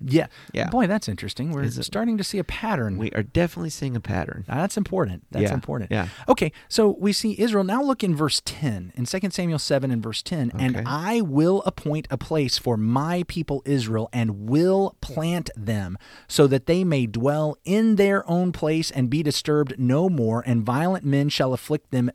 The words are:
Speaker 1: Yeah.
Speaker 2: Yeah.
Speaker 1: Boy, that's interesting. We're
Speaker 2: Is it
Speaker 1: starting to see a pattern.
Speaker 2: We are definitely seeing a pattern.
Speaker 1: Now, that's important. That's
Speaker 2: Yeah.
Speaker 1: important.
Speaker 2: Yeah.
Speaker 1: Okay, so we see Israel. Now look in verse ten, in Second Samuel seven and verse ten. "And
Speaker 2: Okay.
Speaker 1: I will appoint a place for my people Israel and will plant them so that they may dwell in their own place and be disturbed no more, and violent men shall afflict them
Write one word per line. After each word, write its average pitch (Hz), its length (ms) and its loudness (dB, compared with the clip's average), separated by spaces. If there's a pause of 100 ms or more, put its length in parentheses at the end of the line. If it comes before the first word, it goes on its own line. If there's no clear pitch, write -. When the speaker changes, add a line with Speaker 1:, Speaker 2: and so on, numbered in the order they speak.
Speaker 1:
Yeah. 147 220 2 (260)
Speaker 2:
Yeah. - 160 -2
Speaker 1:
Boy, 240 200 2
that's 208 200 -2
interesting. 107 440 -6
We're 139 100 -4
Speaker 2:
Is 127 160 -2
it 120 60 -6
Speaker 1:
starting 220 340 -2
to 190 60 -2
see - 140 -4
a 175 60 -2
pattern. 120 540 -2
Speaker 2:
We 110 140 -2
are 110 100 0
definitely 165 480 0
seeing 135 260 -4
a 110 40 -4
pattern. 92 480 -4
Speaker 1:
Now, 120 80 -4
that's 180 200 -2
important. 165 540 -2
That's 104 140 0
Speaker 2:
Yeah. 101 100 2
Speaker 1:
important. 78 380 -4
Speaker 2:
Yeah. 101 160 0 (200)
Speaker 1:
Okay, 185 220 4 (180)
so 208 300 2
we 202 140 2
see 202 280 -2
Israel. 214 240 2
Now 208 160 0
look 277 220 0
in 180 120 2
verse 147 300 0
ten, 98 520 -4
in 123 100 -2
Second 190 240 -2
Samuel 170 300 -2
seven 135 320 0
and 117 100 0
verse 113 180 -6
ten. 143 380 -2
"And 127 180 0
Speaker 2:
Okay. 107 80 -2
Speaker 1:
I 175 380 -2
will 170 420 4
appoint 151 460 -4
a 127 80 -2
place 147 400 0
for 120 180 0
my 139 520 0
people 147 360 -4
Israel 113 480 0
and 110 380 -2
will 185 500 2
plant 160 560 -4
them 101 400 -4 (320)
so 147 200 6
that 131 180 0
they 175 180 2
may 143 220 2
dwell 127 580 -2
in 214 320 4
their 196 320 4
own 180 240 2
place 160 380 0
and 127 180 0
be 147 140 0
disturbed 147 560 0
no 135 300 2
more, 117 360 0
and 117 220 2
violent 160 380 0
men 139 240 2
shall 131 260 0
afflict - 380 -4
them 123 220 2